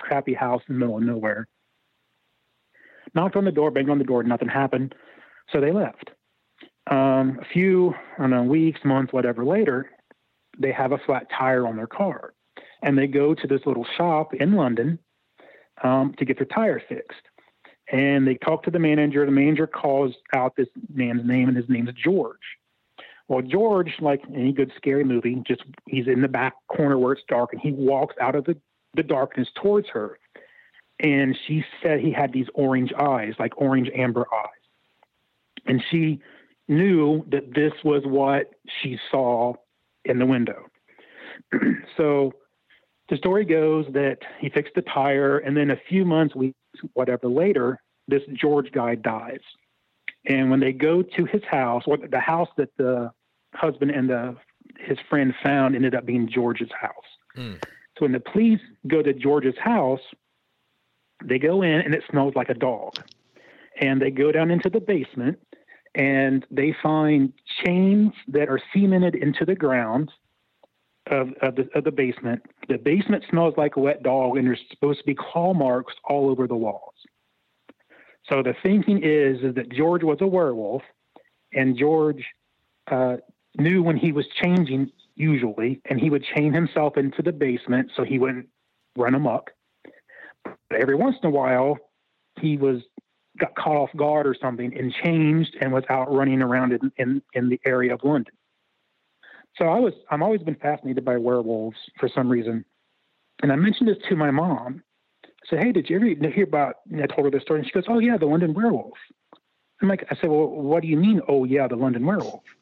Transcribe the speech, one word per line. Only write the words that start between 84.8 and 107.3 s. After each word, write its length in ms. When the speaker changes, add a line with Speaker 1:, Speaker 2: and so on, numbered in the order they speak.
Speaker 1:
usually, 720
and 120
he 120
would 120
chain 160
himself 460
into 240
the 100
basement 640
so 80
he 140
wouldn't 280
run 180
amok. 360
But 360
every 140
once 280
in 60
a 40
while, 460
he 180
was, 240
got 160
caught 220
off 200
guard 300
or 120
something 380
and 160
changed 680
and 120
was 160
out 240
running 300
around 300
in, 260
in, 240
in 160
the 160
area 300
of 100
London. 300
So 80
I 160
was, 120
I'm 120
always 200
been 120
fascinated 500
by 120
werewolves 600
for 100
some 200
reason. 360
And 80
I 60
mentioned 320
this 80
to 60
my 160
mom. 520
I 40
said, 140
"Hey, 80
did 180
you 60
ever 340
hear 140
about," 320
and 120
I 40
told 180
her 60